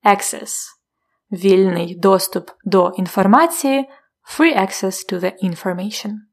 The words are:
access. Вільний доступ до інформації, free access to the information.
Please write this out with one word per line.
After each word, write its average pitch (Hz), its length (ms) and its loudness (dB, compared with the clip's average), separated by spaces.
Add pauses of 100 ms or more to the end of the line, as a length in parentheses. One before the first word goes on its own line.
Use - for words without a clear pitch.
access. - 480 -2 (760)
Вільний 180 680 2
доступ 185 500 0 (160)
до 180 240 2
інформації, 269 1000 2 (480)
free 302 240 2
access - 520 -6
to 175 60 -6
the 185 120 -2 (120)
information. 185 680 -6 (220)